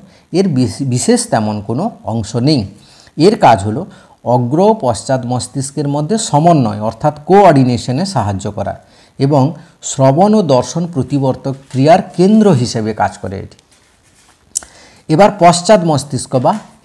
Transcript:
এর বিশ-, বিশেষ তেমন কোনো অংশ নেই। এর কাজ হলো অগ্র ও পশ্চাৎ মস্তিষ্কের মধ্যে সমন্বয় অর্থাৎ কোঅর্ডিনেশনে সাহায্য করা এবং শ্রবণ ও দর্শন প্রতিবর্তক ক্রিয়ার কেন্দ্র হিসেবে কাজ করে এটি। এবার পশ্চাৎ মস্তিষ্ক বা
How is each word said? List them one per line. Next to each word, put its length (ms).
এর 160
বিশ-, 360
বিশেষ 460
তেমন 300
কোনো 300
অংশ 320
নেই। 300
এর 220
কাজ 260
হলো 220
অগ্র 360
ও 200
পশ্চাৎ 460
মস্তিষ্কের 640
মধ্যে 300
সমন্বয় 640
অর্থাৎ 460
কোঅর্ডিনেশনে 800
সাহায্য 440
করা 300
এবং 360
শ্রবণ 520
ও 80
দর্শন 440
প্রতিবর্তক 680
ক্রিয়ার 320
কেন্দ্র 340
হিসেবে 440
কাজ 240
করে 200
এটি। 180
এবার 300
পশ্চাৎ 460
মস্তিষ্ক 520
বা 220